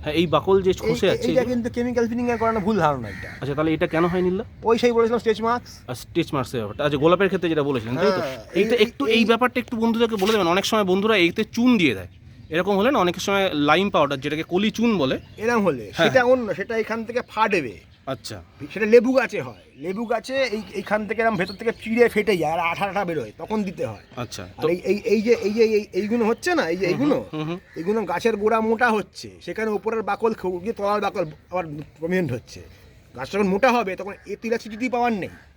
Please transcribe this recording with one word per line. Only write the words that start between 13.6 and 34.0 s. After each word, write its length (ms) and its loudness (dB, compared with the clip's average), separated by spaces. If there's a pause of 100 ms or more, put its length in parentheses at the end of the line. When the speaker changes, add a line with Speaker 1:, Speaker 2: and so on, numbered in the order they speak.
Speaker 1:
লাইম 240 4
পাউডার, 300 2
যেটাকে 280 -4
কলি 260 2
চুন 120 2 (120)
বলে। 140 0 (280)
Speaker 2:
এরম 220 2
হলে 180 0
Speaker 1:
হ্যাঁ, 240 0
Speaker 2:
সেটা 120 6
Speaker 1:
হ্যাঁ। 120 4
Speaker 2:
অন্য, 140 2 (120)
সেটা 160 -6 (100)
এখান 140 -4 (100)
থেকে 120 -4 (120)
ফাটবে। 420 0 (380)
Speaker 1:
আচ্ছা। 240 -10 (360)
Speaker 2:
সেটা 220 -2
লেবু 240 8
গাছে 280 -2
হয়, 180 -14 (200)
লেবু 180 -6 (100)
গাছে 240 -4 (200)
এই, 60 -6 (160)
এইখান 300 -2
থেকে 140 -4
এরম 180 2
ভেতর 200 -4
থেকে 120 -2 (100)
চিড়ে 220 4 (100)
ফেটে 280 2
যায় 140 0
আর 40 0 (120)
আঠা 180 -4
আঠা 180 -2
বেরোয়, 300 -4
তখন 200 -4 (100)
দিতে 220 -6
হয়। 140 -14 (180)
Speaker 1:
আচ্ছা, 200 -10
Speaker 2:
আর 200 -12
Speaker 1:
তো 100 -2
Speaker 2:
এই, 60 -2 (120)
এই, 80 2 (160)
এই 120 2
যে, 60 4 (140)
এই 120 0
যে, 60 6 (140)
এই, 60 0 (160)
এইগুলো 300 0
হচ্ছে 280 -2
না, 140 2
এই 40 -2
যে 100 -2
Speaker 1:
হুম, 60 2
Speaker 2:
এইগুলো, 240 2 (160)
Speaker 1:
হুম, 160 -4
হুম। 100 -6 (180)
Speaker 2:
এইগুলো 220 -2 (120)
গাছের 320 0
গোড়া 160 2 (100)
মোটা 280 2
হচ্ছে, 320 -8 (180)
সেখানে 320 -4
উপরের 320 -4
বাকল 300 0
খ-, 220 -4
গিয়ে 160 -6
তলার 280 0
বাকল 180 -2 (280)
আবার 120 -2 (340)
প্রমিনেন্ট 380 -2
হচ্ছে। 240 -14 (560)
গাছ 160 -10
যখন 220 0
মোটা 220 4
হবে 240 -2